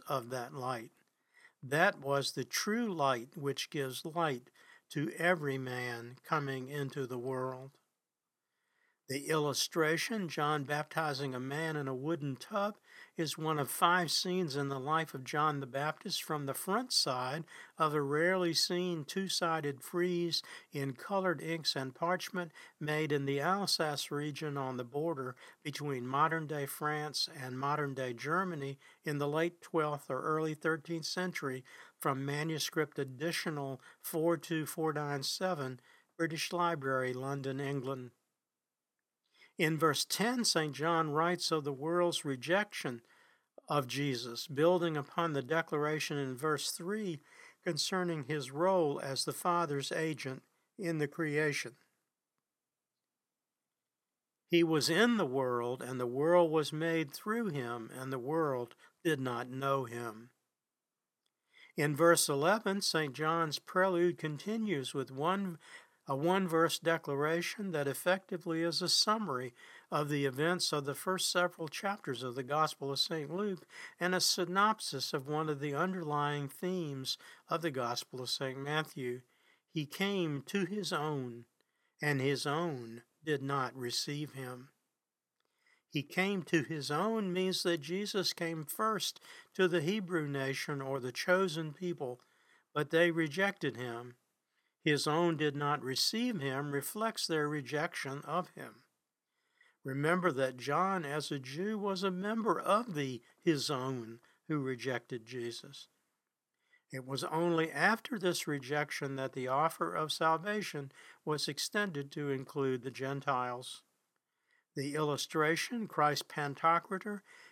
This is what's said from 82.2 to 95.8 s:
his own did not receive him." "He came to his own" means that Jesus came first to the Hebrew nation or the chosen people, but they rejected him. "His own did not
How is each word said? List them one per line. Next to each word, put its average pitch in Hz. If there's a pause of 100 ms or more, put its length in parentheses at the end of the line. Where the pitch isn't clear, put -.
his 135
own 139 (200)
did 147
not 135
receive 135
him." 127 (1200)
"He 147
came 190
to 160
his 143
own" 196
means 185
that 170
Jesus 185
came 165
first - (340)
to 185
the 170
Hebrew 170
nation 139
or 135
the 123
chosen 165
people, 151 (540)
but 147
they 170
rejected 160
him. 123 (640)
"His 147
own 160
did 147
not 147